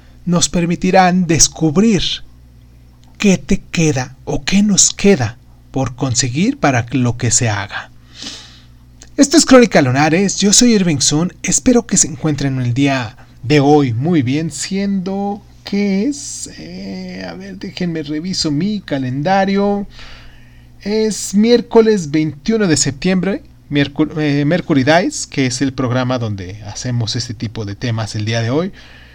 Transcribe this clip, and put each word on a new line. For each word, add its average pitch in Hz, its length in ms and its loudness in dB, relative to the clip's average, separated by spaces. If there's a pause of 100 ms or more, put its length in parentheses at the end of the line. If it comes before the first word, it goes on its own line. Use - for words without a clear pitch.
(260)
nos 170 240 2
permitirán 180 760 2
descubrir 160 800 2 (1120)
qué 190 200 4
te - 240 -2
queda - 640 -2
o 147 180 -4
qué 196 180 2
nos 208 320 2
queda 135 440 2 (340)
por 131 240 -4
conseguir 139 640 -2
para 131 320 2
lo 123 260 0
que 117 140 -2
se 120 180 2
haga. 101 400 -6 (1300)
Esto 294 220 2
es - 80 4
Crónica 240 360 6
Lunares, 151 560 2
yo 202 160 2
soy 240 200 6
Irving 175 260 2
Sun, 156 340 0 (100)
espero 233 440 2
que 196 100 0
se - 100 2
encuentren 139 540 -4
el 123 120 -2
día 131 440 0 (240)
de 143 180 2
hoy 143 340 4
muy 151 280 0
bien, 147 300 -2
siendo 196 920 -4 (220)
que 202 420 0
es, - 520 -8
eh, 185 720 -12
a 170 60 -12
ver, 190 240 -14
déjenme 175 460 -6
reviso 156 480 -6
mi 196 300 -2
calendario, 190 1080 0 (920)
es 214 520 -2
miércoles 220 800 4
veintiuno 156 560 0
de 156 100 2
septiembre, 190 640 -2 (260)
Mercu-, 143 500 0
eh, 147 260 0
Mercury 151 380 0
Dice, 175 460 2
que 135 180 -2
es 123 140 -6
el 135 120 0
programa 127 440 -2
donde 104 460 -8
hacemos 117 520 -6
este 117 180 -6
tipo 110 320 -8
de 101 100 -8
temas 110 400 -6
el 107 100 -6
día 113 160 -2
de 117 80 -2
hoy. 165 220 -2 (440)